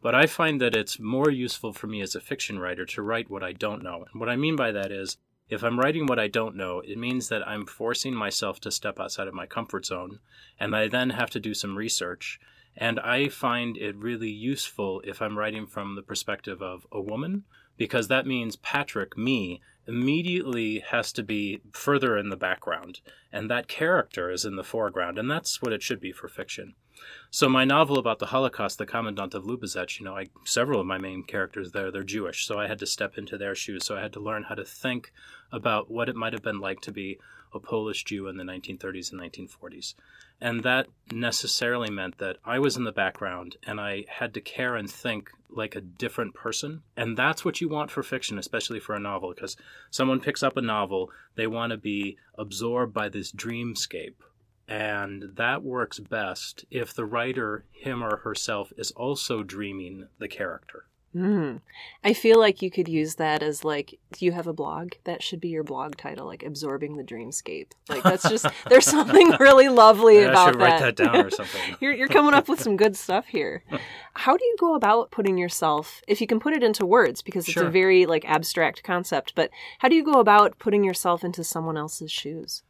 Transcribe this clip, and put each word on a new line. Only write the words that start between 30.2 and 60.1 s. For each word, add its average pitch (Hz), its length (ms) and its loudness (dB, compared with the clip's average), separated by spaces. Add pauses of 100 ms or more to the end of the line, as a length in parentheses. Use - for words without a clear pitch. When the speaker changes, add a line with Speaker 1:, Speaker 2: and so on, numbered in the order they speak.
Speaker 1:
several 123 360 0
of 90 60 -4
my 95 120 -4
main 92 240 -10
characters 95 500 -8
there, 98 200 -6
they're 98 100 -8
Jewish, 95 440 -6
so 104 120 -6
I 104 80 -4
had 107 140 -6
to 98 60 -8
step - 320 -6
into 104 200 -12
their 98 160 -6
shoes, 95 300 -10
so 104 120 -6
I 95 60 -8
had 104 120 -10
to 104 60 -14
learn 107 240 -8
how 110 120 -12
to 101 80 -12
think - 480 -8 (400)
about 110 380 -2
what 117 180 -4
it 120 80 -8
might 113 160 -6
have 110 100 -10
been 104 180 -6
like 95 220 -8
to 110 100 -14
be 98 260 -10 (340)
a 101 80 -12
Polish 107 440 -6
Jew 98 220 -8
in 92 100 -12
the 92 80 -12
nineteen 92 340 -14
thirties 92 340 -10
and 95 80 -14
nineteen 87 260 -16
forties. - 480 -16 (460)
And 117 240 -4
that 127 240 0 (240)
necessarily 117 800 -4
meant 95 280 -8
that 95 260 -8
I 120 140 -2
was 139 180 0
in 127 80 -4
the 110 80 -4
background, 90 720 -6
and 104 160 -10
I 101 280 -8
had 117 260 -8
to 120 60 -8
care 123 340 -6
and 104 160 -6
think 110 400 -8 (180)
like 110 280 -8
a 104 40 -10
different 98 540 -8
person. - 480 -8 (140)
And 117 200 -6
that's 139 280 0
what 170 160 -2
you 170 80 -4
want 151 240 -6
for 143 100 -6
fiction, 123 360 -8
especially 110 420 -8
for 107 160 -8
a 101 40 -8
novel, 95 320 -8
'cause - 240 -12 (360)
someone 131 280 0
picks - 220 -4
up 135 140 0
a - 60 -4
novel, 98 500 -4 (240)
they 113 100 -4
want 117 240 -4
to 113 60 -6
be 101 400 -6 (200)
absorbed 113 560 -4
by 104 160 -4
this 98 220 -10
dreamscape. 117 840 -10 (500)
And 101 720 -6
that 123 260 -2
works 123 360 -6
best 101 720 -8
if 120 240 -8
the 120 100 -6
writer, 117 680 -6
him 123 320 -8
or 107 160 -2
herself, 104 580 -6
is 110 160 -8
also 127 500 -4
dreaming 95 640 -10 (100)